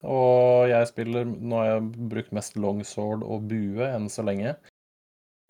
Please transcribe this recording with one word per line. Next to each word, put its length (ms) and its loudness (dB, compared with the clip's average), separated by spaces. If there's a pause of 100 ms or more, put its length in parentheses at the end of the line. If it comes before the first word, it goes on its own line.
Og 640 6
jeg 220 4
spiller, 400 -4
nå 320 -4
har 80 2
jeg 180 0 (240)
brukt 240 -6
mest 240 -6
longsword 640 -4
og 240 -6
bue 400 -2
enn 240 -4
så 160 -6
lenge. 300 -4 (920)